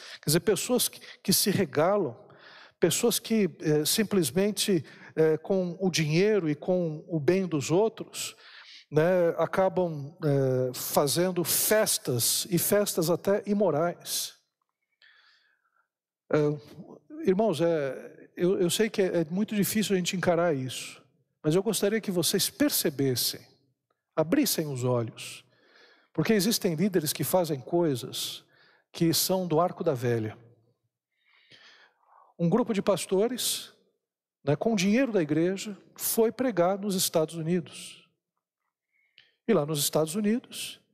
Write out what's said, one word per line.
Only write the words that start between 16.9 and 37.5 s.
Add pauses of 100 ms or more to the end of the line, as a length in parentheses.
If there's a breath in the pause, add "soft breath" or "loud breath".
irmãos,
é,
eu,
eu
sei
que
é,
é
muito
difícil
a
gente
encarar
isso, (400)
mas
eu
gostaria
que
vocês
percebessem, (760)
abrissem
os
olhos, (640 soft breath)
porque
existem
líderes
que
fazem
coisas (480 soft breath)
que
são
do
arco
da
velha. (2000 soft breath)
Um
grupo
de
pastores, (720)
né,
com
dinheiro
da
igreja, (180)
foi
pregar
nos
Estados
Unidos. (1400 soft breath)